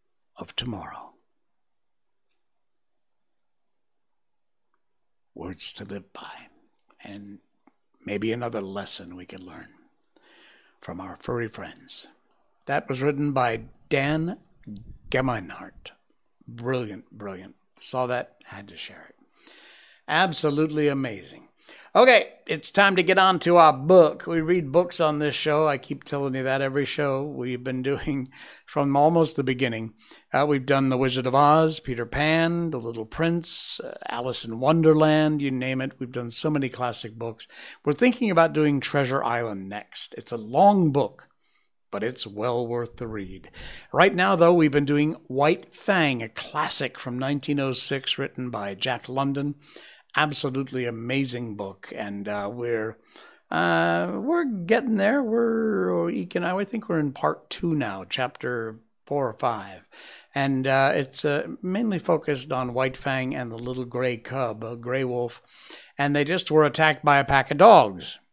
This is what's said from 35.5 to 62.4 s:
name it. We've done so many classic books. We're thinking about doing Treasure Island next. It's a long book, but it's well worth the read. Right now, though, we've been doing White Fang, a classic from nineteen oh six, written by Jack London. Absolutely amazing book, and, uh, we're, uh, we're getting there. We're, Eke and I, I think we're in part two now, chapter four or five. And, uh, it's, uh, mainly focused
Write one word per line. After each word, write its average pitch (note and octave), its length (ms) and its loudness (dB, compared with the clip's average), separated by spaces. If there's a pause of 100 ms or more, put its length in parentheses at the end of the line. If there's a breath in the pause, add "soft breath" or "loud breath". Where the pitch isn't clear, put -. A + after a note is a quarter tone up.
name C3 300 -4
it. - 180 -8
We've B2+ 120 -10
done B2 180 -8
so D#3 200 -2
many C#3 200 0
classic A#2 460 -6
books. A#2 300 -10 (380 loud breath)
We're D3 80 0
thinking A#3+ 400 2
about E3 220 4
doing D3 260 2
Treasure C3+ 420 0
Island A2+ 460 -4
next. - 500 -12
It's - 140 -12
a A#2+ 60 -6
long D#3 560 4
book, C3 340 -2 (640)
but G2+ 120 -6
it's B2+ 220 -4
well A#2 400 -4
worth A#2 300 -6
the A#2+ 120 -10
read. F#2+ 440 -12 (400 loud breath)
Right E3+ 240 6
now, F#3 220 2
though, E3+ 160 8
we've D#3+ 180 6
been D3 140 2
doing D3 320 0 (100)
White C#3+ 460 0
Fang, D3 500 0
a A2+ 60 -10
classic - 680 -2
from B2 220 -8
nineteen C#3+ 400 -2
oh C3+ 140 0
six, - 440 -2
written B2+ 320 -6
by G2+ 260 -6
Jack C3+ 340 -6
London. C#3 460 -2 (580 loud breath)
Absolutely C3+ 720 -2
amazing A#2+ 720 -4
book, G2 400 -12
and, G2+ 320 -8
uh, G#2 240 -6
we're, A#2 460 -4 (520 loud breath)
uh, E3+ 640 0
we're D4+ 300 -2
getting A3 520 0
there. A3 280 2
We're, G#3+ 840 0
Eke - 260 -4
and F3 100 -2
I, F3+ 80 -2
I G3 120 -2
think G#3+ 240 -8
we're E3 100 0
in C#3+ 140 0
part - 360 -2
two E3+ 240 -2
now, G#2 360 -4
chapter A#2+ 720 -6 (240)
four C#3+ 240 -2
or A2 100 -12
five. G2 480 -4 (480 loud breath)
And, C3+ 320 0
uh, C3+ 260 4
it's, - 300 -4
uh, D3 240 -2 (140)
mainly G3 360 -2
focused D3+ 540 -2